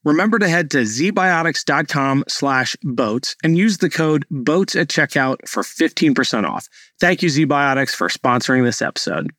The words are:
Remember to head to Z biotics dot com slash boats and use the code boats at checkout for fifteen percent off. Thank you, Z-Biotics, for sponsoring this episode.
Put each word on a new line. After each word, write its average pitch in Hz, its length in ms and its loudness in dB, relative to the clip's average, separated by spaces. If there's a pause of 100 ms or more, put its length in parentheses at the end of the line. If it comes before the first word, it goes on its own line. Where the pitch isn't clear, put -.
Remember 190 360 2
to 202 80 2
head 165 240 0
to 131 120 2
Z 123 280 -2
biotics 170 520 0
dot 151 220 0
com 139 400 0
slash 131 560 -2
boats 120 640 -2
and 165 120 4
use 196 220 2
the 180 120 0
code 156 380 0
boats 151 460 -2
at 165 140 0
checkout 139 480 0 (100)
for - 160 -6
fifteen 156 520 0
percent 120 320 -2
off. - 200 -6 (320)
Thank 180 240 2
you, 180 60 2
Z-Biotics, 139 680 0
for 87 140 -4
sponsoring 123 560 0
this 120 180 -2
episode. - 560 -4